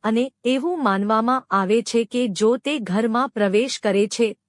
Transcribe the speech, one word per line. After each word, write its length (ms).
અને 280
એવું 380
માનવામાં 680
આવે 320
છે 220
કે 240
જો 280
તે 220
ઘરમાં 500
પ્રવેશ 520
કરે 260
છે, 300